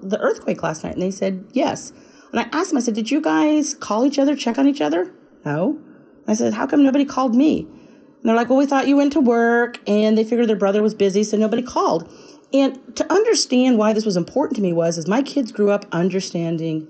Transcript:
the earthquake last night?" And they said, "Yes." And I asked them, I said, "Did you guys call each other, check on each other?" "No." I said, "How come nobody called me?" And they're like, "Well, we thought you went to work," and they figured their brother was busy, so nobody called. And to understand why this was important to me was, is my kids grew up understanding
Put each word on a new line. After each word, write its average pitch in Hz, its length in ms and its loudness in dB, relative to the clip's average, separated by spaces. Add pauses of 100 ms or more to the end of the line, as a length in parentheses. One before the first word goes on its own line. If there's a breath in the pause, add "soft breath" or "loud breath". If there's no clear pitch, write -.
the 190 160 -4
earthquake - 460 -4
last 156 180 -6
night?" 165 120 -10
And - 80 -6
they 190 100 -2
said, 190 400 -6
"Yes." - 400 -4 (400 loud breath)
And 233 80 -2
I 240 100 -6
asked 349 200 -4
them, 285 80 0
I - 20 0
said, 233 140 -2
"Did 220 140 -4
you 294 120 0
guys 311 540 0
call 220 300 -2
each 285 140 0
other, 277 160 2
check 233 240 -4
on 277 80 4
each 285 140 2
other?" 330 340 -2 (300)
"No." 160 340 -2 (480 loud breath)
I 214 80 0
said, 233 200 0
"How 269 120 -4
come 294 160 4
nobody 269 220 4
called 262 320 0
me?" 262 240 4
And - 640 -16
they're 226 100 2
like, 233 140 2
"Well, 262 100 4
we 285 80 4
thought 269 220 0
you 277 80 4
went 285 160 4
to 320 80 0
work," 233 680 2
and 214 320 2
they 220 60 2
figured 233 240 0
their 220 80 0
brother 196 260 2
was 214 100 2
busy, 196 300 0
so 214 140 -2
nobody 214 260 0
called. 254 500 -2 (400 loud breath)
And 269 260 2 (160)
to 294 180 -4
understand 262 640 2
why 214 160 2
this 220 140 -2
was 190 100 0
important 262 400 -2
to 208 60 -2
me 180 100 0
was, 170 260 0
is 156 100 -6
my 220 120 2
kids 277 300 -4
grew 202 220 0
up 202 180 -2
understanding 165 1000 -4